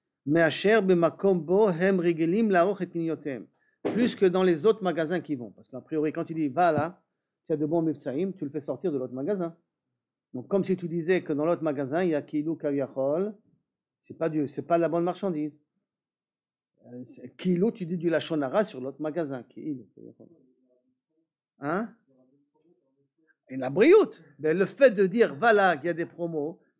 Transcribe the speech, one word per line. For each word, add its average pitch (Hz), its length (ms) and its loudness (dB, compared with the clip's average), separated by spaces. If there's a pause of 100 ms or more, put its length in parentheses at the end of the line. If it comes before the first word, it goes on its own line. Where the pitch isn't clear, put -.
(260)
Mais 160 160 4
Asher 196 400 4
Bemakom 180 580 2
Bo 190 300 2
Hem 180 300 2
Regelim 170 500 2
Laoch 185 320 2
Et 175 60 -8
Kinyotem. 156 580 -6 (480)
Plus 220 220 0
que 196 100 2
dans 185 160 2
les 175 240 2
autres 214 160 2
magasins 165 380 -2
qui 143 160 -6
vont. 117 140 -10
Parce - 180 -20
qu'a 127 120 -14
priori, 156 320 -2
quand 165 120 -6
tu 165 100 -10
dis, 156 140 -2
va 165 240 2
là, 156 280 -2 (480)
il 165 40 0
y - 20 0
a - 20 -2
de 151 100 -2
bons 165 160 0
miftsaïm, 156 520 -4
tu 165 100 -10
le 139 60 -8
fais 151 100 -8
sortir 147 300 -6
de 143 80 -4
l'autre 123 160 -8
magasin. 165 420 -4 (800)
Donc, 123 140 -10
comme 196 160 2
si 190 120 -2
tu 175 120 -8
disais 170 340 0
que 165 100 -4
dans 147 140 0
l'autre 170 160 0
magasin, 147 400 -2
il 180 80 2
y 156 60 0
a 143 60 -2
Kilu 151 340 -4
Kaviachol, 143 760 -2 (720)
c'est - 160 -18
pas 165 100 0
du, 151 200 -2
c'est 143 140 -10
pas 165 140 0
de 170 60 4
la 160 60 2
bonne 170 160 -2
marchandise. 170 480 -4 (1300)
Euh, 123 180 -16
c'est, - 320 -20
Kilu, 180 360 0
tu 190 140 -10
dis 175 100 -6
du 165 140 -2
Lachon 156 320 -2
Hara 190 220 0
sur 147 160 -12
l'autre 135 200 -10
magasin. 147 440 -6
Kilu 135 500 -12
Kaviachol. 117 320 -20 (1300)
Hein ? 175 280 -4 (1600)
Et 131 40 -8
la 131 140 -4
brioute. 311 520 6 (160)
Mais 151 160 2
le 185 100 2
fait 254 280 4
de 190 140 2
dire, 185 280 2
va 220 180 2
là, 190 220 4
il 135 100 -8
y 175 40 -2
a 170 60 0
des 160 120 -6
promos, 165 540 -6 (200)